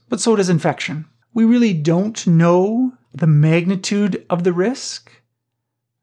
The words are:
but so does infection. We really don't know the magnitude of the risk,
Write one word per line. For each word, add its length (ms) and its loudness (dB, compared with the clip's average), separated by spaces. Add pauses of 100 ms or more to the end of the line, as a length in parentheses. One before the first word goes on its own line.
but 120 -4
so 160 2
does 140 0
infection. 560 -2 (260)
We 120 0
really 280 2
don't 540 -2
know 680 2 (220)
the 140 -2
magnitude 1000 0
of 160 -2
the 80 2
risk, 580 -6 (920)